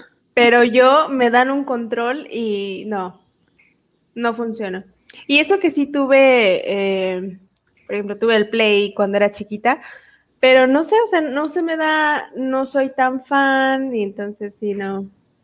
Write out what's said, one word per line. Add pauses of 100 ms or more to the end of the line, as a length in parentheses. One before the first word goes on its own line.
(340)
Pero
yo
me
dan
un
control
y
no, (920)
no
funciona. (400)
Y
eso
que
sí
tuve...
Eh, (480)
por
ejemplo,
tuve
el
Play
cuando
era
chiquita, (580)
pero
no
sé, (100)
o
sea,
no
se
me
da,
no
soy
tan
fan,
y
entonces
sí,
no, (340)